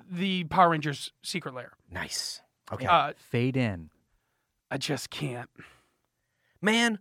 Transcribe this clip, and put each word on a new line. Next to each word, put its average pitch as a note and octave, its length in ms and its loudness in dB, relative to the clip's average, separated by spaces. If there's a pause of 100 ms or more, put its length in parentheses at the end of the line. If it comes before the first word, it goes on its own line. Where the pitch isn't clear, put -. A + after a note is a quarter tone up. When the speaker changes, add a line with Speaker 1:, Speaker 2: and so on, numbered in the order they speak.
Speaker 1:
the F#3 360 0
Power E3+ 240 6
Rangers D3 420 -2 (100)
secret D3+ 320 -8
lair. B2 200 -14 (180)
Speaker 2:
Nice. - 500 -8 (300)
Okay. G#2+ 140 -6
Speaker 1:
Uh, D#3+ 320 4
Speaker 3:
Fade B2+ 400 0
in. F#2+ 320 -2 (840)
Speaker 1:
I C3+ 60 -4
just C3+ 320 -4
can't. B2 400 -8 (1120)
Speaker 2:
Man, A3+ 400 4